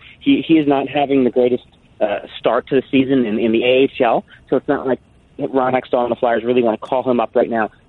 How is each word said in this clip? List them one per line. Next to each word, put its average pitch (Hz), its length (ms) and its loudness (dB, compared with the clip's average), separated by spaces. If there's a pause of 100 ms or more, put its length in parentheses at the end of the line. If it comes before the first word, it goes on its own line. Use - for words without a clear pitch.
(200)
he, 139 260 0
he 160 120 4
is 147 80 0
not 139 220 0
having 139 360 0
the 120 60 2
greatest, 123 340 0 (360)
uh, - 260 -4 (120)
start 123 280 -2
to - 80 -4
the 127 160 0
season 135 340 2
in, 107 140 -4
in 110 140 0
the 113 120 0
A 131 200 4
H - 180 -2
L, 127 240 0 (240)
so 143 60 0
it's - 120 -4
not 139 180 -2
like 135 140 -2 (380)
Ron 127 340 -2
Hextall 127 300 -2
and 120 80 -2
the 117 60 -4
Flyers 117 280 0
really 123 180 2
wanna 110 140 0
call 127 320 -4
him 120 120 2
up 110 140 -4
right 90 140 0
now 110 220 -2 (180)